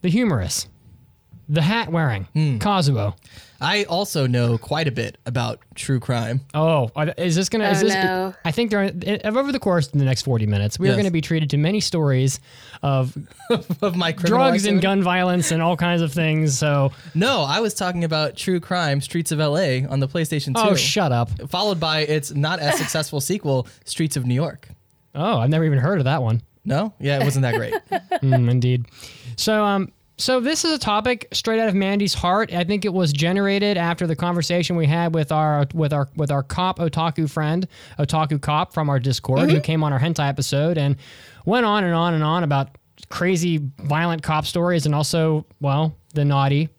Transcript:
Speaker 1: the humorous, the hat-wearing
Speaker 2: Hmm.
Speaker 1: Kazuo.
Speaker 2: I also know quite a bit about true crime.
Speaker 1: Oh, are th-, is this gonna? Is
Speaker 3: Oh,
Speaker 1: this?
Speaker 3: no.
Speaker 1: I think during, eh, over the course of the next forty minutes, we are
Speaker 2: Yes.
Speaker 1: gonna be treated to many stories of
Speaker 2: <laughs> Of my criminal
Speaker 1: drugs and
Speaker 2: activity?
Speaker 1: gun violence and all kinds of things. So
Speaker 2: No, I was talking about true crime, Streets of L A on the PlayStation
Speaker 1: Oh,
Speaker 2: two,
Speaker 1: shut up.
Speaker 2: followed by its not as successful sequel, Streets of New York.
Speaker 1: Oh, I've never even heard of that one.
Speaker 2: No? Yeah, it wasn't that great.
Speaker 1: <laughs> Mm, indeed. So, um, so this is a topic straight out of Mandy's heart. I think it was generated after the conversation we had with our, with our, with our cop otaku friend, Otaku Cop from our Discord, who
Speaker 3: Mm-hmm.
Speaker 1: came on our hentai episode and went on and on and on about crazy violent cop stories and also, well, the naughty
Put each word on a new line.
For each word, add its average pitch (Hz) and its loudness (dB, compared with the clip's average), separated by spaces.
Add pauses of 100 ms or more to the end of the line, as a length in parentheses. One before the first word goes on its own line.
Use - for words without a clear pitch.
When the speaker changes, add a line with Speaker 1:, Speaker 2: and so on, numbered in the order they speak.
Speaker 1:
the 180 0
humorous, 165 0 (800)
the 151 2
hat-wearing 160 0 (100)
Speaker 2:
Hmm. 151 0
Speaker 1:
Kazuo. 139 0 (440)
Speaker 2:
I 190 0
also 170 -2
know 120 2
quite 156 -2
a 139 0
bit 113 -6
about 117 -4 (160)
true 135 -2
crime. 117 -2 (120)
Speaker 1:
Oh, 151 2
are 151 -2
th-, 185 -6
is 170 0
this 185 0
gonna? 214 0
Is 196 2
Speaker 3:
Oh, 214 4
Speaker 1:
this? 196 4
Speaker 3:
no. 185 0 (100)
Speaker 1:
I 160 -2
think 233 -2
during, 196 -2
eh, 202 -2
over 254 -2
the 262 -2
course 175 0
of 147 -2
the 139 4
next 131 0
forty 113 0
minutes, 104 0
we 185 2
are - 4
Speaker 2:
Yes. 196 2
Speaker 1:
gonna 196 2
be 160 0
treated 156 -2
to 147 0
many 175 0
stories 135 0 (440)
of 135 0 (340)
Speaker 2:
<laughs> - -2
Of 185 -2
my 170 0
criminal 180 0
Speaker 1:
drugs 233 4
and 208 2
Speaker 2:
activity? 170 4
Speaker 1:
gun 196 2
violence 180 2
and 165 0
all 170 2
kinds 175 0
of 151 -2
things. 156 0
So 143 2 (220)
Speaker 2:
No, 208 2
I 143 0
was 220 -2
talking 180 -4
about 156 -2
true 180 -2
crime, 160 0
Streets 165 -4
of 151 -2
L 151 2
A 139 0
on 135 -2
the 135 0
PlayStation 151 -2
Speaker 1:
Oh, 220 2
Speaker 2:
two, 185 4
Speaker 1:
shut 143 0
up. 120 2 (180)
Speaker 2:
followed 185 -2
by 156 0
its 151 -2
not 156 -2
as 147 0
successful 156 -4
sequel, 143 0 (180)
Streets - -4
of 127 -2
New 123 2
York. 147 -4 (460)
Speaker 1:
Oh, 175 0
I've 120 2
never 160 2
even 147 4
heard 165 2
of 139 0
that 139 2
one. 113 0 (240)
Speaker 2:
No? 180 -2
Yeah, 139 0
it - 2
wasn't 135 2
that 123 0
great. - -2 (160)
Speaker 1:
<laughs> 370 -2 (200)
Mm, 127 4
indeed. 123 2 (500)
So, 214 0
um, 196 0 (240)
so 254 0
this 294 -2
is 330 0
a 302 -2
topic 214 -2
straight 220 -2
out 226 2
of 185 0
Mandy's 196 0
heart. 202 0
I 175 -2
think 196 -2
it 202 -2
was 175 2
generated 196 0
after 170 -2
the 160 0
conversation 175 -2
we 165 2
had 165 2
with 156 0
our, 151 2
with 156 0
our, 143 0
with 143 -2
our 139 0
cop 180 -2
otaku 160 0
friend, 160 -2 (300)
Otaku 147 0
Cop 151 -2
from 156 -2
our 139 2
Discord, 131 0
who 269 4
Speaker 3:
Mm-hmm. 160 4
Speaker 1:
came 156 0
on 147 0
our 131 0
hentai 156 0
episode 143 0
and 139 2 (480)
went 233 2
on 208 2
and 170 2
on 170 2
and 156 2
on 165 2
about 139 0 (400)
crazy 175 0 (240)
violent 160 0
cop 156 0
stories 170 0
and 147 2
also, 156 0 (160)
well, 147 0 (200)
the 151 2
naughty 143 2